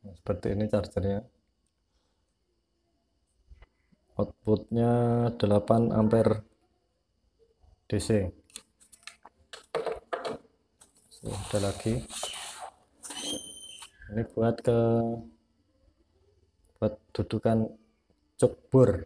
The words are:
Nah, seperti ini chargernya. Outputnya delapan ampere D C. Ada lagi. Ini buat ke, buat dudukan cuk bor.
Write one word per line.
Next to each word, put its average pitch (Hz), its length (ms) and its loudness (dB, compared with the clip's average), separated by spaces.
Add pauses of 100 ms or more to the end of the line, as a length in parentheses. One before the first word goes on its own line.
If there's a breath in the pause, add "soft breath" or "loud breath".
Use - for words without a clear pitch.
Nah, 98 160 -20
seperti 101 400 -4
ini 107 80 0
chargernya. 98 560 -2 (3000)
Outputnya 113 720 0 (480)
delapan 110 560 2
ampere 107 480 4 (1400)
D 104 160 -2
C. 104 240 2 (3000)
Ada 104 400 -4
lagi. 98 320 -2 (2250)
Ini 107 120 -2 (120)
buat 117 280 2
ke, 117 160 4 (2000)
buat 107 200 -2 (160)
dudukan 110 560 0 (720)
cuk 127 100 4 (220)
bor. 127 160 8 (160)